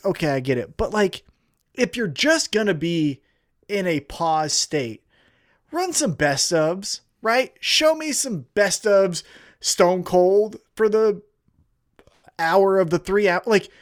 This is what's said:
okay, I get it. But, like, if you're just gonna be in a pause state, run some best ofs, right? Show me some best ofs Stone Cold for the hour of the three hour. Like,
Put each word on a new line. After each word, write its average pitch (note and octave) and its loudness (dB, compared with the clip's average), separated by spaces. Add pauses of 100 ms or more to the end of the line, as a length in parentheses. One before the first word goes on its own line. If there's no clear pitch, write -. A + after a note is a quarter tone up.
okay, E3+ -2
I C3+ -2
get B2+ -2
it. - -10
But, - -4
like, G#3 0 (500)
if - -2
you're A#3 -4
just D4+ 0
gonna G#3 0
be D#3 -2 (460)
in G3+ -4
a D#3+ -2
pause D#3 -4
state, A#2+ -4 (680)
run F4 -4
some C4+ -2
best C#3+ -2
ofs, E3+ -2 (200)
right? A#3 0
Show D#4 2
me D#4 -6
some G#3 -6
best G3 0
ofs G3 2 (380)
Stone F3+ 2
Cold G3 2 (180)
for A3 2
the G#3+ 2 (1160)
hour F#3+ 4
of F3 0
the F3 2
three G3+ 0
hour. F3+ 0
Like, G#3+ 2 (120)